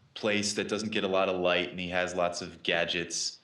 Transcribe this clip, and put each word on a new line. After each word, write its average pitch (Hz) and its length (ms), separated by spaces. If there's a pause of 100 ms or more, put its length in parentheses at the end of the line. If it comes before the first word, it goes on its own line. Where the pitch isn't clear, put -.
(160)
place 104 380
that 101 140
doesn't 107 240
get 104 140
a - 20
lot 95 220
of 92 100
light, 90 320
and 87 80
he 90 100
has 90 260
lots 87 260
of 82 220
gadgets, 85 800